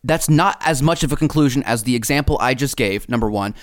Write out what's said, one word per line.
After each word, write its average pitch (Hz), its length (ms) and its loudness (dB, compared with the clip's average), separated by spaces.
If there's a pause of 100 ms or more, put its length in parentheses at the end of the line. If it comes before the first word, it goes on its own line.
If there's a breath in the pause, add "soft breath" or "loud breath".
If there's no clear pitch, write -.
That's 160 240 0
not 160 320 4
as 147 220 0
much 165 200 2
of 139 80 -2
a 147 60 0
conclusion 143 480 2
as 113 200 -2
the 123 120 0
example 143 440 0
I 127 140 2
just 135 220 -4
gave, 101 320 -2
number 113 220 -2
one. 104 320 -2